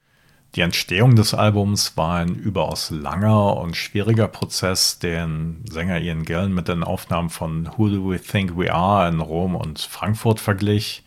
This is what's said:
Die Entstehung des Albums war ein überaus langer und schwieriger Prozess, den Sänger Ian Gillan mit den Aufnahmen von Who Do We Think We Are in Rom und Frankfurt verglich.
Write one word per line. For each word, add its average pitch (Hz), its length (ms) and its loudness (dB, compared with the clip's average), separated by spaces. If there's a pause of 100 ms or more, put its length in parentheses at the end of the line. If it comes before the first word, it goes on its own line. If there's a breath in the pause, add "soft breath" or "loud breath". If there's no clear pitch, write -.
(540 soft breath)
Die - 80 0
Entstehung 92 540 4
des 107 180 4
Albums 104 640 2
war 82 200 0
ein 87 180 -2
überaus - 560 -4
langer 101 640 2
und 85 180 -6
schwieriger 107 520 0
Prozess, - 720 -2
den 82 680 -4
Sänger 85 320 -2
Ian 80 260 -4
Gillan 90 280 0
mit 87 140 -2
den 85 160 0
Aufnahmen 85 480 -2
von 82 440 -6
Who 107 140 2
Do 95 220 0
We 87 100 -2
Think 95 340 -2
We 85 160 0
Are 90 380 4
in 82 100 0
Rom 85 360 -2
und 80 240 -6
Frankfurt 110 600 -2
verglich. 104 680 0